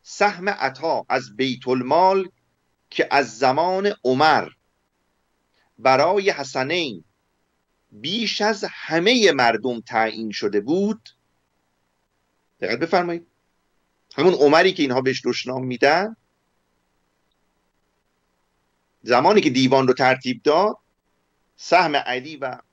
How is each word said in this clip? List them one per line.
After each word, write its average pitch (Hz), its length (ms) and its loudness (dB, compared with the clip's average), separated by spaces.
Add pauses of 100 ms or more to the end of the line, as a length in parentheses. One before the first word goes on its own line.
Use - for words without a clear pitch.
سهم 185 480 -4
عطا 131 600 -4
از 127 260 -4
بیت 131 320 -6
المال 175 600 0 (600)
که - 220 -4
از 120 260 0
زمان 175 560 0 (100)
عمر 131 460 2 (1300)
برای 156 500 2
حسنین 139 760 -4 (880)
بیش 196 500 -6
از 208 280 -2
همهٔ 185 640 2
مردم 120 500 0
تعیین 110 500 -4
شده 104 300 -2
بود، 196 480 -2 (1500)
دقت 104 200 -4
بفرمایید، 170 480 -2 (880)
همون 175 180 2
عمری 160 400 4
که 170 100 -4
اینها 131 180 -2
بهش 131 240 -4
دشنام 127 400 -6
می‌دن، 151 500 0 (3000)
زمانی 160 380 4
که 156 80 2
دیوان 131 380 2
رو 127 60 4
ترتیب 131 500 0
داد، 175 340 2 (800)
سهم 165 400 0
علی 135 420 -6
و 127 200 -10 (160)